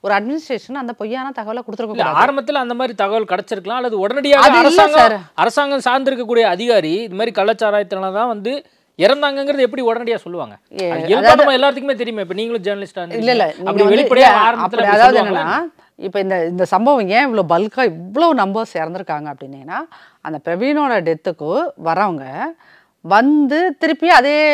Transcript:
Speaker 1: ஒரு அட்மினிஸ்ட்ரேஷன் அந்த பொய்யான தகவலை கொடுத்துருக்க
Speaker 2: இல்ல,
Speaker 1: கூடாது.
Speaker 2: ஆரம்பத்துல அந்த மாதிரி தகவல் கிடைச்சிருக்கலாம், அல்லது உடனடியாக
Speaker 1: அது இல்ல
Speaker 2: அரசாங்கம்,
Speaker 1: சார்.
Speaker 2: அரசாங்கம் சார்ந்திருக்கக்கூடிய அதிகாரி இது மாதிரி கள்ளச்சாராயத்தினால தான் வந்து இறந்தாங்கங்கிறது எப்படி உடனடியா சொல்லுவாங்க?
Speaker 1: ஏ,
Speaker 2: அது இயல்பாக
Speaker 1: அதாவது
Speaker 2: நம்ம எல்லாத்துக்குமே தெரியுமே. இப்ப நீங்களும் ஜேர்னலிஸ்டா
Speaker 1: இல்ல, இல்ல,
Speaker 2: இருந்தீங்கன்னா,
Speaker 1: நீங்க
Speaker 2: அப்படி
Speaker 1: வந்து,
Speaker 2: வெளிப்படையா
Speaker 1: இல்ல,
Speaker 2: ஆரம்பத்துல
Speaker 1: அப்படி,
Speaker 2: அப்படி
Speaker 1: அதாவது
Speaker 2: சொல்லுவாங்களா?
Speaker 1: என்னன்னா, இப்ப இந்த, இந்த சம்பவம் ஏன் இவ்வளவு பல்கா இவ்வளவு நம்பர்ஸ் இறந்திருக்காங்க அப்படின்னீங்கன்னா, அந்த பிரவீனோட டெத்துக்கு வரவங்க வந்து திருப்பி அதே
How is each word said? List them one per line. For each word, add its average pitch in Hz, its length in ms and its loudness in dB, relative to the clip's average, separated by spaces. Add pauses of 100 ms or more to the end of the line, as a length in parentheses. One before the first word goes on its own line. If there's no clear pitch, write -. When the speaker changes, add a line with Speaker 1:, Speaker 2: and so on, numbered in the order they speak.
Speaker 1:
ஒரு 202 140 -2
அட்மினிஸ்ட்ரேஷன் 247 600 -6
அந்த 247 180 -10
பொய்யான 254 440 -8
தகவலை 226 220 -8
கொடுத்துருக்க 226 320 -10
Speaker 2:
இல்ல, - 140 -4
Speaker 1:
கூடாது. 220 280 2
Speaker 2:
ஆரம்பத்துல 269 220 -6
அந்த 247 200 -4
மாதிரி 233 220 -6
தகவல் 208 280 -2
கிடைச்சிருக்கலாம், 190 440 -6
அல்லது 240 300 -4
உடனடியாக 269 520 4
Speaker 1:
அது 247 180 6
இல்ல 330 140 6
Speaker 2:
அரசாங்கம், 240 360 4
Speaker 1:
சார். - 20 -10 (140)
Speaker 2:
அரசாங்கம் 277 460 0
சார்ந்திருக்கக்கூடிய 247 600 0
அதிகாரி 190 500 0
இது 202 220 -6
மாதிரி 214 280 -4
கள்ளச்சாராயத்தினால 202 720 -2
தான் 220 160 -2
வந்து 233 380 -8 (320)
இறந்தாங்கங்கிறது 277 600 0
எப்படி 254 240 -2
உடனடியா 233 340 -2
சொல்லுவாங்க? 151 420 -12 (220)
Speaker 1:
ஏ, 180 100 -4
Speaker 2:
அது 165 160 -6
இயல்பாக 254 260 4
Speaker 1:
அதாவது 294 120 6
Speaker 2:
நம்ம 277 120 4
எல்லாத்துக்குமே 277 400 0
தெரியுமே. 220 260 -6
இப்ப 175 120 -8
நீங்களும் 226 280 -6
ஜேர்னலிஸ்டா 202 400 -8
Speaker 1:
இல்ல, 170 120 -12
இல்ல, 226 180 0
Speaker 2:
இருந்தீங்கன்னா, 185 240 0
Speaker 1:
நீங்க 185 140 -6
Speaker 2:
அப்படி 202 140 2
Speaker 1:
வந்து, 208 180 4
Speaker 2:
வெளிப்படையா 254 140 2
Speaker 1:
இல்ல, 254 140 8
Speaker 2:
ஆரம்பத்துல 214 260 4
Speaker 1:
அப்படி, 226 260 -2
Speaker 2:
அப்படி - 20 2
Speaker 1:
அதாவது 226 360 6
Speaker 2:
சொல்லுவாங்களா? 196 200 0
Speaker 1:
என்னன்னா, 180 200 -2 (340)
இப்ப 190 260 -6
இந்த, 185 260 -2
இந்த 180 180 -2
சம்பவம் 220 440 2
ஏன் 220 140 2
இவ்வளவு 220 340 -2
பல்கா 214 280 -2
இவ்வளவு 202 500 0
நம்பர்ஸ் 214 420 -2
இறந்திருக்காங்க 160 560 -8
அப்படின்னீங்கன்னா, 139 440 -14 (440)
அந்த 156 240 -10
பிரவீனோட 208 680 -2
டெத்துக்கு 175 520 -6 (180)
வரவங்க 165 580 -4 (580)
வந்து 285 760 2
திருப்பி 320 300 -2
அதே 294 300 4 (160)